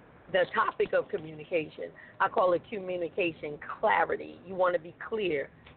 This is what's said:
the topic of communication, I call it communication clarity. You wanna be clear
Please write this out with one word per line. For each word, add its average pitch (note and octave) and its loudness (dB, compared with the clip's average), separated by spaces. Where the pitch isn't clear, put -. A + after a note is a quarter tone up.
the F#3 4
topic - 2
of F3 2
communication, D#3 -4
I F#3+ 6
call F#3 4
it D#3+ 2
communication F3 -4
clarity. D#3+ 0
You F#3 -10
wanna F3+ 4
be E3+ -14
clear F3+ -2